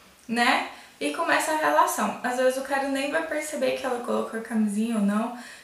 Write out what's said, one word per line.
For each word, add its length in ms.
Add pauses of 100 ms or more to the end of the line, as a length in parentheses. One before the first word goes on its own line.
(280)
né, 400 (320)
e 120
começa 400
a 40
relação. 640
Às 140
vezes 220
o 40
cara 260
nem 220
vai 160
perceber 460
que 120
ela 160
colocou 380
a 40
camisinha 540
ou 60
não, 340 (280)